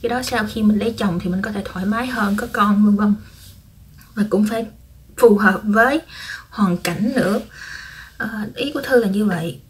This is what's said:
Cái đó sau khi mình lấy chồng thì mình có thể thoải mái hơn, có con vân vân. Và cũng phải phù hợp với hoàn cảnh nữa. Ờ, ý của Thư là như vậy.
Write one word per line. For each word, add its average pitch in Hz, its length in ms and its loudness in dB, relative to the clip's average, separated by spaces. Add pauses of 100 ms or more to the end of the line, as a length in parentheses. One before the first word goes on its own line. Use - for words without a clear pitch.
Cái 240 60 -2
đó 247 140 -2
sau 233 300 -2
khi 220 100 -4
mình 208 160 4
lấy 226 200 -2
chồng 180 240 0
thì 180 80 -4
mình 185 120 -2
có 214 100 -6
thể 202 120 -6
thoải 185 220 -6
mái 226 200 -2
hơn, 208 300 -2
có 240 160 -4
con 208 320 4
vân 208 120 6
vân. 208 180 2 (1000)
Và 208 160 0
cũng 208 200 2
phải 226 160 -4 (520)
phù 208 200 8
hợp 190 260 2
với 226 360 2 (560)
hoàn 185 200 2
cảnh 180 400 -2
nữa. 208 240 0 (800)
Ờ, 220 100 -6 (260)
ý 277 180 -6
của 285 80 -4
Thư 254 220 4
là 208 60 0
như 202 160 0
vậy. 165 460 -2